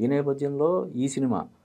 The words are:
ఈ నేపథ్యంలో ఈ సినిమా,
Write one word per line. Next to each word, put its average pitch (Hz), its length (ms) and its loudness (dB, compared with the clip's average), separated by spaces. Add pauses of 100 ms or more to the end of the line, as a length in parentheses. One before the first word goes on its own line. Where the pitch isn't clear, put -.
ఈ 117 60 2
నేపథ్యంలో 143 800 0
ఈ 131 220 -2
సినిమా, 127 380 0 (180)